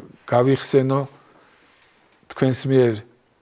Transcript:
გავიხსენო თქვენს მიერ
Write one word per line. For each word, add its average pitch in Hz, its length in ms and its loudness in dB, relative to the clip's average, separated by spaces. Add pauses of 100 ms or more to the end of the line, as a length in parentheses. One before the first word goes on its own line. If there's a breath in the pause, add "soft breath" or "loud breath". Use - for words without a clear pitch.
(220)
გავიხსენო 131 800 0 (1300 soft breath)
თქვენს 131 360 -2
მიერ 127 320 2 (480)